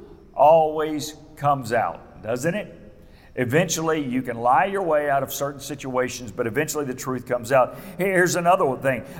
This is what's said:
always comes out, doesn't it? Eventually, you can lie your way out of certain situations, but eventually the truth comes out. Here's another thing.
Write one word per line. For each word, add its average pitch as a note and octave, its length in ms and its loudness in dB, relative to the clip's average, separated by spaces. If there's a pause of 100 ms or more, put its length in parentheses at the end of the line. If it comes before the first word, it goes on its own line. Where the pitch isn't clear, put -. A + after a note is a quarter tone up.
(340)
always D#3 800 4 (220)
comes C3+ 380 0
out, F2+ 480 -4
doesn't B2+ 320 -2
it? G3 200 -10 (600)
Eventually, D#3+ 680 0
you B2+ 200 -4
can A#2 160 -8
lie B2+ 260 4
your G3 160 -2
way D3+ 300 0
out C#3 120 2
of C3 80 -6
certain C#3+ 300 -6
situations, B2+ 720 -6
but A#2 140 -2
eventually D3 400 -2
the B2+ 80 -4
truth B2+ 320 -6
comes B2 260 -4
out. B2+ 240 4 (220)
Here's F3+ 360 2
another F3 440 4
thing. B2+ 260 -2 (160)